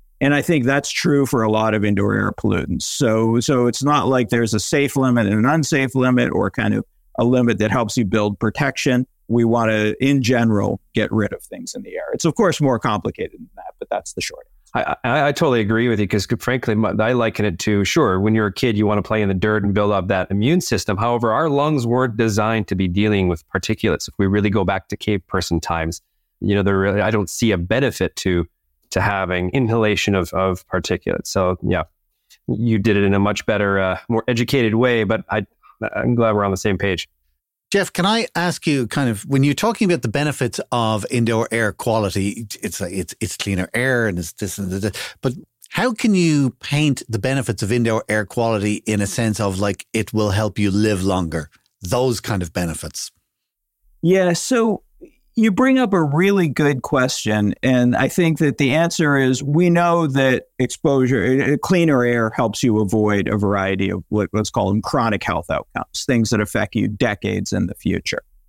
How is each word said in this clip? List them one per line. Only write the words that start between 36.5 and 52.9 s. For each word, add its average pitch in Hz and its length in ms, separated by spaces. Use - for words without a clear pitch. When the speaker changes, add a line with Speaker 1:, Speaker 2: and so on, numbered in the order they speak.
Speaker 2:
the 95 60
same 98 220
page. 95 300
Speaker 3:
Jeff, 196 200
can 180 140
I 214 300
ask 170 320
you 139 180
kind 139 220
of, 104 140
when 135 200
you're 143 120
talking 208 360
about 151 120
the 120 60
benefits 135 520
of 110 400
indoor 117 400
air 113 220
quality, 104 720
it's 98 180
like, 90 120
it's, 92 280
it's - 160
cleaner 92 380
air 120 320
and 95 120
it's 85 160
this - 240
and 95 120
that, 98 520
but 127 100
how 233 220
can 220 220
you 151 360
paint 147 480
the 110 100
benefits 120 460
of 98 80
indoor 113 360
air 107 180
quality 107 600
in 107 140
a 98 80
sense 110 320
of, 98 180
like, 101 340
it 110 200
will 107 180
help 104 260
you 104 140
live 104 320
longer, 85 480
those 120 400
kind 98 220
of 82 100
benefits? - 580